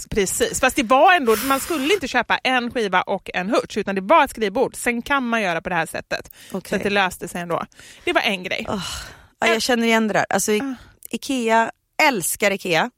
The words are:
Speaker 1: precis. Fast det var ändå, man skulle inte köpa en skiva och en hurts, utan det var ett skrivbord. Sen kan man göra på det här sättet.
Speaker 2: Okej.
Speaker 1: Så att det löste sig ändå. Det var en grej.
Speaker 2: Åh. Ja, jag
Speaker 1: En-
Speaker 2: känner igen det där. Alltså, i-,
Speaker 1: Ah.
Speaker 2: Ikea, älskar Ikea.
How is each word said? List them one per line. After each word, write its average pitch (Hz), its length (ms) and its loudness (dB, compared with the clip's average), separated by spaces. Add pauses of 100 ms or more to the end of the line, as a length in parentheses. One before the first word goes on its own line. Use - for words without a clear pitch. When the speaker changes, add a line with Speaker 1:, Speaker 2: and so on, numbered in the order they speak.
(100)
Speaker 1:
precis. - 500 0
Fast 262 160 2
det 294 60 0
var 277 340 6
ändå, 226 200 4
man 269 240 0
skulle 311 340 0
inte 320 140 -2
köpa 226 360 0
en 240 260 0
skiva 202 320 0
och - 320 -6
en 180 160 -4
hurts, - 260 0
utan 196 180 -4
det 196 60 -2
var 285 240 6
ett 262 60 -4
skrivbord. 214 460 -2
Sen 233 260 -4
kan 269 260 0
man 226 140 0
göra 170 200 -2
på 185 60 -6
det 180 60 -4
här 160 120 0
sättet. - 460 -8 (200)
Speaker 2:
Okej. 185 180 -8
Speaker 1:
Så 214 60 -2
att 196 60 -2
det 208 80 -2
löste 190 380 0
sig 180 120 -10
ändå. 170 240 -4 (400)
Det 349 80 -2
var 339 100 2
en 190 200 -2
grej. - 260 -6
Speaker 2:
Åh. 196 140 -4 (580)
Ja, - 60 2
jag 226 80 4
Speaker 1:
En- 226 60 0
Speaker 2:
känner 233 260 0
igen 226 220 2
det 196 60 -2
där. 151 140 2
Alltså, 208 240 0
i-, 214 80 2
Speaker 1:
Ah. 269 140 -6 (360)
Speaker 2:
Ikea, 226 600 0 (380)
älskar 202 420 0
Ikea. 190 480 0